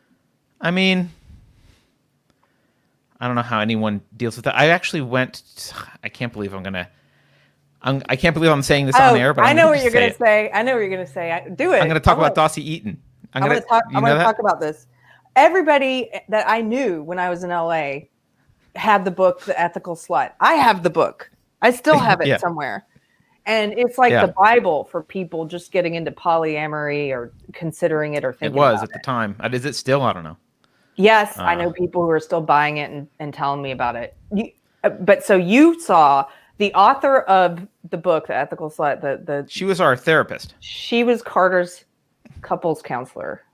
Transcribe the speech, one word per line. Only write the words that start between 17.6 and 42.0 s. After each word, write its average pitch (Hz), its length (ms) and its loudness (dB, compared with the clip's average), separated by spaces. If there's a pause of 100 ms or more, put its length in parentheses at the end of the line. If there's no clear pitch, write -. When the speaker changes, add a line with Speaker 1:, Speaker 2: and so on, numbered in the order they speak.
Speaker 2:
A 143 360 -6 (640)
had 202 300 2
the 190 60 -4
book, 180 320 2
The 180 160 -4
Ethical 170 360 -4
Slut. 151 440 -6
I 254 140 4
have 226 300 2
the 175 60 2
book. 156 400 -4 (320)
I 240 100 6
still 285 280 2
Speaker 1:
<laughs> 233 100 0
Speaker 2:
have 175 120 2
it 156 60 -2
Speaker 1:
Yeah. 127 100 2
Speaker 2:
somewhere. 143 480 -6 (600)
And 214 320 -2
it's 240 200 -2
like 247 140 4
Speaker 1:
Yeah. 214 160 4
Speaker 2:
the - 60 -4
Bible 196 520 2
for 170 180 -10
people 165 420 -8
just 170 260 -14
getting 175 240 -2
into 160 160 -8
polyamory 151 1000 -4
or 120 240 -8 (180)
considering 156 640 -4
it 143 100 -6
or 135 60 -2
Speaker 1:
It 120 80 -10
Speaker 2:
thinking 113 200 -6
Speaker 1:
was 135 220 4
Speaker 2:
about 127 40 -6
Speaker 1:
at 110 100 -10
the - 60 -14
Speaker 2:
it. - 40 -20
Speaker 1:
time. 113 360 -4
Uh, 107 120 -6
is 127 140 -4
it 147 100 -8
still? 135 280 -2
I 107 100 0
don't 85 100 -14
know. 80 140 -16 (580)
Speaker 2:
Yes, 208 440 4
I 175 140 0
Speaker 1:
Uh, - 20 -6
Speaker 2:
know 175 160 -4
people 175 320 -4
who 170 60 0
are 156 100 2
still 165 220 -4
buying 151 360 0
it 147 140 -8
and, 143 160 -12 (120)
and 147 140 -10
telling 143 280 -4
me 135 100 -8
about 120 240 -4
it. 117 200 -12 (180)
You, - 180 -4 (320)
uh, 202 60 2
but 196 340 2
so 202 140 4
you 277 420 4
saw 143 460 4 (320)
the 208 160 -2
author 269 480 4
of 180 440 2 (240)
the 185 80 -8
book, 160 300 -2
The - 80 -6
Ethical 151 340 -6
Slut, 147 320 -4
the, 139 220 -6
the 143 260 -6
Speaker 1:
She - 140 -10
was 185 160 -2
our 143 160 4
therapist. - 640 -2
Speaker 2:
She - 460 -4
was 233 160 0
Carter's 180 640 0 (560)